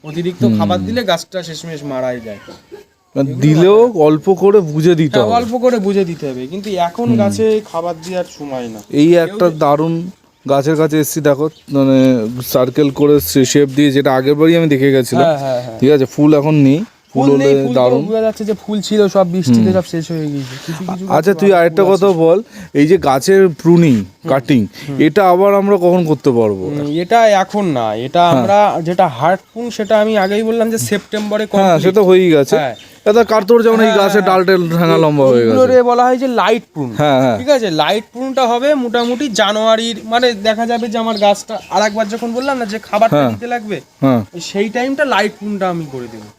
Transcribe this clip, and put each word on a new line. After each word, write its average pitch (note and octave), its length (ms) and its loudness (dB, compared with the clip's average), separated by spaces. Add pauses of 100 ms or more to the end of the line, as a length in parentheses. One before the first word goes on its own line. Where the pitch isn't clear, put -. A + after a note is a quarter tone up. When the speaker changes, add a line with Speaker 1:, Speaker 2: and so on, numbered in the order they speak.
Speaker 1:
অতিরিক্ত E3+ 400 -4
Speaker 2:
হুম। A2 140 2
Speaker 1:
খাবার F3+ 280 -2
দিলে A#3+ 160 -4
গাছটা F3+ 400 -4
শেষমেশ D#3 420 -14
মারাই B2+ 360 -6
যায়। G#2+ 180 -14 (760)
Speaker 2:
মানে C3+ 140 -2
Speaker 1:
এগুলো B2+ 120 -6
Speaker 2:
দিলেও E3 360 4
Speaker 1:
মারাই A#3+ 140 4
যায়। D#3+ 120 0
Speaker 2:
অল্প D#3 300 2
করে G3+ 260 2
বুঝে D#3+ 340 0
দিতে D3+ 240 0
Speaker 1:
হ্যাঁ, A2+ 80 2
Speaker 2:
হবে। A2 100 0
Speaker 1:
অল্প A#3+ 220 -4
করে A#3+ 200 0
বুঝে G3 260 -2
দিতে D3+ 240 -8
হবে। B2+ 180 -10
কিন্তু G3 240 -12
এখন F3+ 380 -4
Speaker 2:
হুম। A#3 100 0
Speaker 1:
গাছে G#3+ 420 0 (120)
খাবার E3+ 220 -6 (140)
দেওয়ার F3+ 160 -6 (140)
সময় C3 300 -10
না। A2 120 -14 (100)
Speaker 2:
এই D3 180 2
Speaker 1:
কেউ E3+ 100 6
Speaker 2:
একটা F3+ 280 0
Speaker 1:
যদি D#3 120 -2
Speaker 2:
দারুণ D#3 360 0 (540)
গাছের C#3 280 0
কাছে D#3 240 0
এসছি, D#3 200 -4
দেখো, D3 280 0 (240)
মানে C3+ 240 2 (460)
সার্কেল C3 480 0
করে D3 300 2
শে-, C3+ 240 0
শেপ C#3+ 240 2
দিয়ে, C#3 240 0
যেটা C#3 220 0
আগের C3 200 0
বারই D#3+ 220 2
আমি E3 120 2
দেখে C3+ 240 2
গেছিলাম। C3 320 0
Speaker 1:
হ্যাঁ, D#3 140 0
হ্যাঁ, C3 240 -4
হ্যাঁ। A2+ 160 -14
Speaker 2:
ঠিক C3+ 120 4
আছে, C3+ 160 4
ফুল D3 280 2
এখন D3+ 200 2
নেই, C#3+ 240 4
ফুল A3 80 -6 (260)
Speaker 1:
ফুল C#3 180 2
Speaker 2:
হলে C#3 140 2
Speaker 1:
নেই, C#3 100 4
ফুল C3+ 200 -2
তো C3 60 2
Speaker 2:
দারুণ। B2+ 220 2
Speaker 1:
বোঝা A3 180 -4
যাচ্ছে A3 240 -4
যে G#3 100 -4 (120)
ফুল G#3 140 -4
ছিল, G#3 280 0
সব F#3+ 240 0
বৃষ্টিতে C#3+ 280 2
Speaker 2:
হুম। - 120 2
Speaker 1:
সব F3+ 140 -2
শেষ E3 240 -8
হয়ে D#3+ 160 -6
গিয়েছে। C3+ 280 -8 (120)
কিছু E3 180 -10
কিছু F3+ 200 -8
Speaker 2:
আচ্ছা, F#3 100 -4
Speaker 1:
গাছে E3 260 0
Speaker 2:
তুই G3+ 80 4
Speaker 1:
ভালো F3+ 120 4
Speaker 2:
আরেকটা E3+ 220 2
Speaker 1:
ফুল F#3 100 4
Speaker 2:
কথা G3 160 2
Speaker 1:
আছে। F3 100 2
Speaker 2:
বল, E3 200 4 (360)
এই D3 120 4
যে F3+ 120 4
গাছের D#3 500 2
প্রুনিং, E3 460 4
Speaker 1:
হুম। G2+ 340 -6
Speaker 2:
কাটিং, C3 380 0 (220)
Speaker 1:
হুম। C#3 120 -6
Speaker 2:
এটা F3+ 300 2
আবার G3 240 2
আমরা G3+ 220 2
কখন F3 300 2
করতে D3 240 0
পারবো? G#2+ 360 0
Speaker 1:
হুম, D3 200 -6 (160)
এটা A3+ 240 2
এখন G3+ 380 0
না, A#2+ 300 -2
এটা C#3 280 -2
Speaker 2:
হ্যাঁ। E3 180 4
Speaker 1:
আমরা G3 180 2 (240)
যেটা F3+ 260 0
হার্ড D3+ 320 -2 (120)
প্রুন, A#3 180 -10
সেটা G#3+ 300 -2
আমি A3 180 0
আগেই G3+ 240 -2
বললাম A3+ 280 -2
যে A3 80 -4
সেপ্টেম্বরে G#3 720 -4
Speaker 2:
হ্যাঁ, G3 120 2
Speaker 1:
কমপ্লিট। E3 180 2
Speaker 2:
সে F#3 100 2
তো G#3 100 4
হয়েই F#3 280 4
গেছে। D3+ 260 2
Speaker 1:
হ্যাঁ। C3+ 180 -2 (320)
Speaker 2:
এটা G#3+ 180 4
কার A3 200 0
তোর A3+ 180 4
যেমন A3+ 180 2
এই A3 60 4
Speaker 1:
হ্যাঁ, G#3+ 120 2
Speaker 2:
গাছে G3+ 200 2
Speaker 1:
হ্যাঁ। G3 80 2
Speaker 2:
ডাল F#3 180 2
টেল F#3 240 2
ভাঙা E3 260 0
Speaker 1:
এই, E3 60 2
Speaker 2:
লম্বা D3 240 2
হয়ে C3 100 4
গেছে। - 100 2
Speaker 1:
এইগুলোরে B3+ 380 4
বলা A#3+ 200 2
হয় B3+ 160 2
যে C4+ 100 -4
লাইট A3 340 0 (120)
প্রুন। C3+ 220 -8
Speaker 2:
হ্যাঁ, C#3+ 240 2
হ্যাঁ। A#2+ 180 0
Speaker 1:
ঠিক C4 100 -8
আছে, A#3 220 0
লাইট E3 420 -2
প্রুনটা C4 340 -4
হবে B3 280 0
মোটামুটি A#3+ 540 -4
জানুয়ারির, A3 760 0
মানে A#3+ 300 0
দেখা G#3+ 320 -2
যাবে A#3 220 -4
যে A3+ 100 -6
আমার A3+ 200 -4
গাছটা G3+ 400 -2 (120)
আর F#3+ 120 0
একবার G#3+ 260 -2
যখন A3+ 260 -8
বললাম C4+ 240 -4
না A#3+ 60 -4
যে G#3 140 -8
খাবারটা G#3+ 380 -2
Speaker 2:
হ্যাঁ। C3+ 140 0
Speaker 1:
দিতে G#2 160 -10
লাগবে, G#3 340 -8 (200)
Speaker 2:
হ্যাঁ। C3 400 -2
Speaker 1:
সেই G3+ 280 -4
টাইমটা C4+ 360 -4
লাইট G#3 340 -2
প্রুনটা G3+ 300 -6
আমি E3 240 -6
করে B2 200 -12
দেবো। G#2 160 -18 (100)